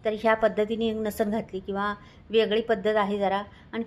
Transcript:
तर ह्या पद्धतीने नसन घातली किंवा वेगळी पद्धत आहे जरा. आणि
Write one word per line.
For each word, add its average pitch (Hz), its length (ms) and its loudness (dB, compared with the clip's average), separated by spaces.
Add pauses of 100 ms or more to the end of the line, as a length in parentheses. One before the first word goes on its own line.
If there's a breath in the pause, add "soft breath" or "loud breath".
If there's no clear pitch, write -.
तर 214 80 2
ह्या 220 220 2
पद्धतीने 220 580 0
नसन 214 380 -2
घातली 214 300 -4
किंवा 202 340 -4 (360 loud breath)
वेगळी 214 300 2
पद्धत 214 360 0
आहे 202 220 0
जरा. 196 240 0 (300 loud breath)
आणि 226 140 -6